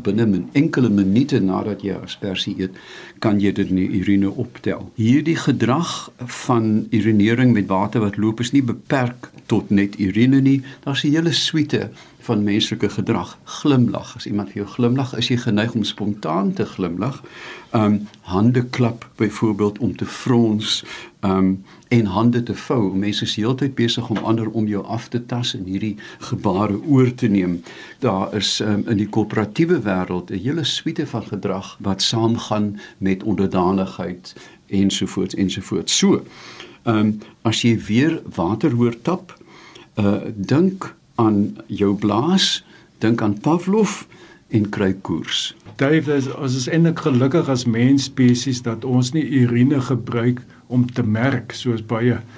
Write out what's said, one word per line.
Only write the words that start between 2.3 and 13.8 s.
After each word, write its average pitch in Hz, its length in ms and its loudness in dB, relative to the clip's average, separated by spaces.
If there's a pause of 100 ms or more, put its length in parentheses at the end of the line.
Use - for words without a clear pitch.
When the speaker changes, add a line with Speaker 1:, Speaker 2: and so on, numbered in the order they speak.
Speaker 1:
eet, 92 120 -2 (480)
kan 104 220 2
jy 98 120 2
dit 98 160 -2
in 92 80 2
die 95 240 0
urine 98 300 2
optel. - 640 -6
Hierdie 143 420 2
gedrag 139 840 0
van 113 720 0
urinering 113 640 4
met 101 140 2
water 98 340 0
wat 101 160 0
loop 110 240 0
is 123 120 -6
nie 139 100 4
beperk 123 680 -4 (160)
tot 107 240 0
net 101 280 2
urine 117 420 4
nie. 135 220 4 (220)
Daar's 127 200 -4
'n 147 60 2
hele 160 220 2
suite 135 580 -2 (380)
van 104 140 2
menslike 104 460 0
gedrag. - 560 -4
Glimlag. - 720 0